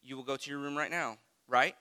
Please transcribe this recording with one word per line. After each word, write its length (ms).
you 140
will 80
go 120
to 140
your 80
room 180
right 140
now, 280
right? 340